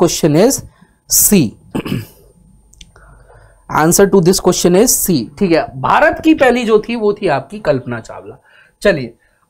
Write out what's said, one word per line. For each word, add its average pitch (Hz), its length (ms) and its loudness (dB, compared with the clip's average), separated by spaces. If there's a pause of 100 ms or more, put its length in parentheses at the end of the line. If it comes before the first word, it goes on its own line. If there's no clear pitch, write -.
question 165 320 0
is 220 280 2 (480)
C। 160 380 2 (260)
<clears throat> - 160 -8 (1900)
Answer 170 280 2
to 190 100 2
this 185 220 4
question 180 340 0
is 208 380 0
C, 143 160 -2 (140)
ठीक 185 120 0
है। 135 300 -2
भारत 247 420 0
की 320 100 4
पहली 247 300 2
जो 214 160 2
थी 233 160 -8
वो 208 180 -2
थी 202 140 -6
आपकी 147 320 -4
कल्पना 127 400 -4
चावला। 101 420 -18 (400)
चलिए 147 320 -2 (360)